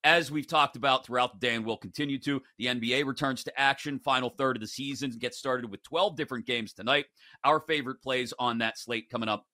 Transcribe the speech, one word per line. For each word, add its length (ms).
As 280
we've 160
talked 280
about 300
throughout 280
the 60
day 160
and 100
will 120
continue 420
to, 220
the 100
N 120
B 160
A 80
returns 420
to 140
action. 400
Final 300
third 280
of 40
the 60
season 440
gets 260
started 340
with 100
twelve 360
different 280
games 280
tonight. 320
Our 160
favorite 400
plays 360
on 200
that 200
slate 320
coming 200
up 240